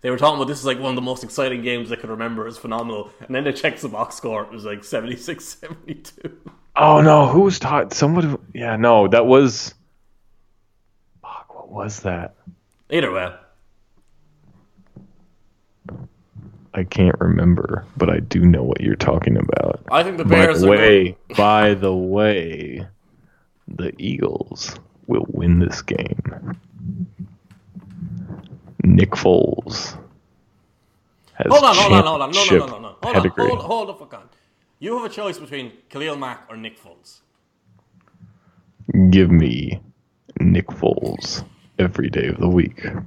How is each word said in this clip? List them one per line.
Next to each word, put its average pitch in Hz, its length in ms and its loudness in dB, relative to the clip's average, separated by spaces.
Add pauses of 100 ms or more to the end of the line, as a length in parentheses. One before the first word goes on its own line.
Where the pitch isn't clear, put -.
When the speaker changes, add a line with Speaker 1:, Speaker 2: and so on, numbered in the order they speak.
Speaker 1:
They 127 100 -4
were 127 60 -2
talking 147 180 2
about 135 120 -4
this 139 120 -8
is, 131 60 -12
like, 127 140 -2
one 135 120 -6
of 127 40 -4
the 123 60 -6
most 127 220 -8
exciting 127 400 -6
games 120 260 -6
they 117 60 -6
could 113 160 -14
remember. 113 360 -8
It's 117 100 -16
phenomenal. 113 520 -10 (120)
And - 140 -12
then 143 100 -4
they 139 80 -2
checked - 280 -6
the 131 80 -10
box 107 260 -8
score. 110 280 -8
It - 80 -16
was, 110 120 -18
like, 104 200 -12
seventy-six 123 640 -10
seventy-two. - 920 -18 (380)
Speaker 2:
Oh, 151 260 6
no. 151 260 8
Who 151 140 4
was 196 180 2
taught? 135 340 -2
Somebody. 156 400 0 (200)
Yeah, 117 240 -6
no. 110 320 6
That 117 160 4
was. 131 480 4 (1500)
Fuck, - 320 -20
what - 160 -20
was 104 320 -12
that? 87 340 -8 (540)
Speaker 1:
Either 135 220 -4
way. 90 220 -8 (3500)
Speaker 2:
I 92 100 -4
can't 92 360 2
remember, 85 680 0 (120)
but 87 120 2
I 82 100 0
do 87 260 -2
know 80 180 6
what - 180 -4
you're 53 140 0
talking - 420 0
about. - 440 -2 (100)
Speaker 1:
I 160 120 2
think 185 140 -4
the 165 60 -6
Speaker 2:
By - 60 0
Speaker 1:
Bears 85 320 6
Speaker 2:
the 92 60 6
Speaker 1:
are 101 40 8
Speaker 2:
way, 104 460 6 (120)
Speaker 1:
gonna - 80 -4
Speaker 2:
by 107 360 4
the 95 200 0
way, 92 920 -2 (840)
the - 300 -8
Eagles - 760 -6 (320)
will - 220 -2
win 85 300 2
this - 220 -2
game. - 760 -8 (2250)
Nick 92 280 6
Foles - 880 0 (1400)
has - 160 -4
Speaker 1:
Hold 285 140 6
on, 220 120 6
hold 196 180 4
on, 196 120 6
hold 156 160 -2
on. 139 100 -4
No, - 0 -
no, - 0 -
no, - 0 -
Speaker 2:
championship 196 380 2
Speaker 1:
no, 107 80 -14
no, 110 120 -16
no. 92 120 -20
Hold - 140 -6
Speaker 2:
pedigree. 92 300 0
Speaker 1:
on, - 40 0
hold, - 120 -4
hold 220 280 -6
the 196 60 -16
fuck - 180 -20
on. 104 160 -20 (480)
You 214 200 -8
have 226 140 -10
a - 20 -20
choice 202 260 -8
between 131 340 -14 (160)
Khalil 147 260 -10
Mack 127 340 -12
or 113 60 -18
Nick 110 240 -18
Foles. - 400 -20 (1900)
Speaker 2:
Give 92 200 6
me 73 520 0 (580)
Nick 87 280 0
Foles - 760 -6 (360)
every - 300 -2
day - 180 -4
of - 100 -6
the - 100 -2
week. - 380 0 (220)